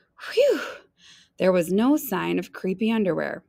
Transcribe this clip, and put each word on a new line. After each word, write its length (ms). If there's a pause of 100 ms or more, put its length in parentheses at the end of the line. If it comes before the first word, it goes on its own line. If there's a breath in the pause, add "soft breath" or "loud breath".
(320)
Whew! 300 (760 loud breath)
There 140
was 200
no 260
sign 400
of 160
creepy 380
underwear. 580